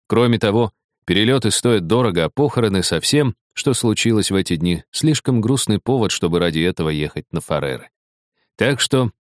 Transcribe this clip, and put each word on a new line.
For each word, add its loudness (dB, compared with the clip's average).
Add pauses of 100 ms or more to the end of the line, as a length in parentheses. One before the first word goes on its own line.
Кроме 2
того, 0 (320)
перелёты 2
стоят 0
дорого, 2
а -2
похороны 0
со -2
всем, 0 (180)
что -2
случилось 0
в 0
эти 0
дни, -2
слишком 0
грустный 0
повод, 0
чтобы 0
ради 0
этого -2
ехать -4
на -4
Фареры. -6 (680)
Так 0
что, 0